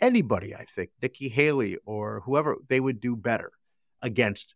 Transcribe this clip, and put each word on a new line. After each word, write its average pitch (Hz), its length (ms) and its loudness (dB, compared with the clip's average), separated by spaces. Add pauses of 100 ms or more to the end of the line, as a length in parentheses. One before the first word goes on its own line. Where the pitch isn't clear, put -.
anybody, 151 540 2
I - 100 -16
think, - 240 -8 (120)
Nikki 131 280 -6
Haley 127 560 2
or 107 360 -6
whoever, 147 360 0 (100)
they 131 140 2
would 131 180 -2
do 123 160 -2
better 107 360 -2 (500)
against, 107 540 -2